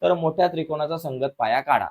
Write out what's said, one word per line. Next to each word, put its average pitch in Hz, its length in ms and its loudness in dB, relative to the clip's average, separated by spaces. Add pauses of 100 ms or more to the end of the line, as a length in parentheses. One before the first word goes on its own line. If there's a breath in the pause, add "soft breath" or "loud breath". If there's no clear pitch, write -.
तर 180 120 4
मोठ्या 165 340 2
त्रिकोणाचा 160 500 -4
संगत 139 400 -4
पाया 117 240 2
काढा. 123 300 2